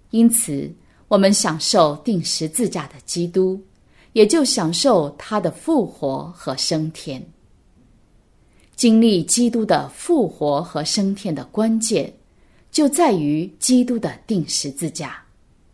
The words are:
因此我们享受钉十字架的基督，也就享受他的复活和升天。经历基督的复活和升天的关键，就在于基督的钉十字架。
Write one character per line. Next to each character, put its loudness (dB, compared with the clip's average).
因 6
此 -2
我 4
们 6
享 -2
受 2
钉 -2
十 -4
字 -2
架 -6
的 -20
基 -4
督， 0
也 6
就 4
享 -2
受 2
他 -4
的 -2
复 -2
活 -8
和 -8
升 -4
天。 -12
经 4
历 4
基 0
督 -2
的 0
复 0
活 -2
和 -6
升 -2
天 -6
的 -6
关 -2
键， -2
就 4
在 2
于 -2
基 2
督 -4
的 -8
钉 -2
十 -6
字 -6
架。 -12